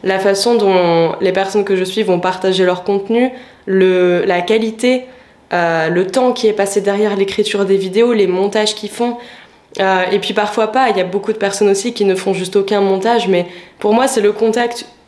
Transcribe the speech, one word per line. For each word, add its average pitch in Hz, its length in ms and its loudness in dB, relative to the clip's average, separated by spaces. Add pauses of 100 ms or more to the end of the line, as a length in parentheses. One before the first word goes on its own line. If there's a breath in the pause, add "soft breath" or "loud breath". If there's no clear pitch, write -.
La 190 160 0
façon 196 340 2
dont 180 680 2
les 185 100 2
personnes 190 340 0
que 196 100 0
je 185 80 0
suis 185 200 -4
vont 185 160 0
partager 185 440 0
leur 180 200 -2
contenu, 226 480 0 (340 loud breath)
le, 185 600 2
la 180 160 0
qualité, 226 640 0 (460 loud breath)
euh, 165 380 0
le 175 160 0
temps 254 280 0
qui 240 120 -4
est 214 80 4
passé 202 280 -2
derrière 202 340 0
l'écriture 196 500 -2
des 196 120 2
vidéos, 196 360 2
les 202 140 2
montages 202 480 -2
qu'ils 208 160 -10
font. 240 260 -4 (600 loud breath)
Euh, 190 320 2
et 202 80 0
puis 196 160 -6
parfois 214 360 0
pas, 254 200 2
il 196 60 0
y 185 40 0
a - 20 2
beaucoup 190 300 -4
de 214 60 -6
personnes 202 300 2
aussi 196 260 0
qui 208 100 0
ne 196 80 4
font 185 220 -2
juste 180 200 -6
aucun 202 240 2
montage, 196 480 0
mais 175 200 2 (320 loud breath)
pour 214 160 2
moi 262 120 2
c'est 269 140 0
le 208 120 2
contact 226 520 -2 (220)